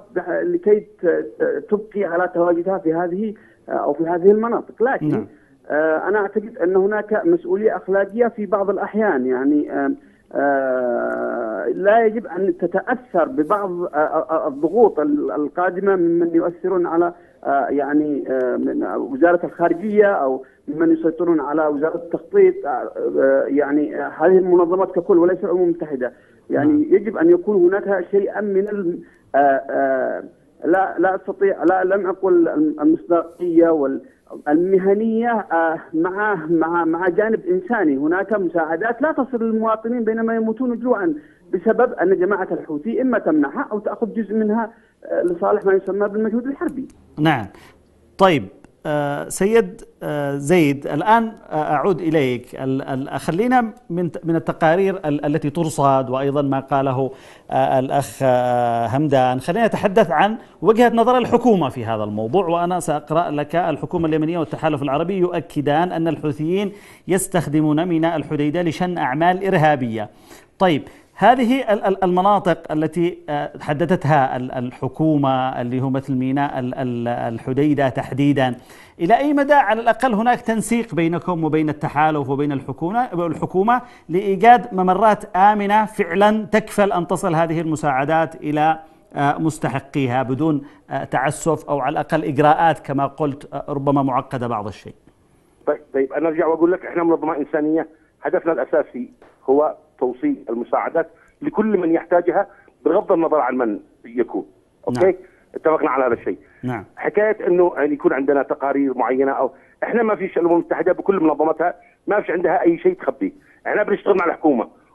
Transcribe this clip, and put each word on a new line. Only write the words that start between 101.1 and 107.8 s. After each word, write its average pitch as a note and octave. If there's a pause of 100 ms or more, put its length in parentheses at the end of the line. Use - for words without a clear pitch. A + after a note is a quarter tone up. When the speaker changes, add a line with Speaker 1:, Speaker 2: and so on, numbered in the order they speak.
Speaker 3:
لكل G#3
من E3+
يحتاجها F3 (380)
بغض G3
النظر D#3
عن B2+
من A2 (260)
يكون. A#2 (420)
أوكي؟ C#3
Speaker 2:
نعم. F#3 (420)
Speaker 3:
اتفقنا D#3
على C3
هذا A#2+
الشيء. G2+ (260)
Speaker 2:
نعم. A#2+ (120)
Speaker 3:
حكاية G#3
إنه F3
يعني D3